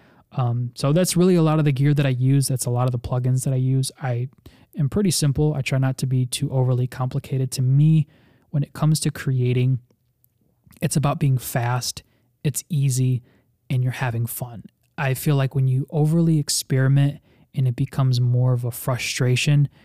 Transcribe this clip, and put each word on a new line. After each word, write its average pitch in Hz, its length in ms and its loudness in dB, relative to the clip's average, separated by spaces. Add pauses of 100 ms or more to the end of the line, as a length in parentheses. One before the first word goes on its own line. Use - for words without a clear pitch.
(340)
Um, 120 420 -2
so 143 180 0
that's 180 240 0
really 180 180 4
a 170 60 4
lot 156 160 4
of 151 80 2
the 151 60 2
gear 139 220 2
that 143 120 2
I 139 40 2
use. 131 380 2
That's 131 180 -4
a 135 40 -4
lot 123 160 0
of 127 60 0
the 123 80 -2
plugins 127 460 -2
that 139 80 0
I 131 40 0
use. 131 420 0
I 123 300 -6 (480)
am 151 100 0
pretty 196 240 0
simple. 151 440 0
I 139 60 -2
try 131 180 -2
not 131 180 0
to - 80 -4
be 127 200 0
too - 260 -4
overly 127 340 0
complicated. 131 680 -4
To - 100 -2
me, 147 440 4 (440)
when 143 120 -2
it - 100 -14
comes 156 280 0
to 156 100 -2
creating, 127 680 0 (1040)
it's - 140 -2
about 147 240 0
being 135 180 2
fast, 120 640 -4 (400)
it's - 260 -4
easy, 127 540 0 (460)
and 127 140 -2
you're 127 80 -2
having 117 340 -4
fun. 120 380 -10 (340)
I 135 180 -2
feel 147 200 0
like 135 180 0
when 135 140 0
you 131 220 0
overly 160 500 2
experiment 139 800 0 (340)
and 131 140 0
it 123 80 -2
becomes 131 460 0
more 123 320 2
of 120 100 -2
a 120 80 -4
frustration, 131 960 0 (180)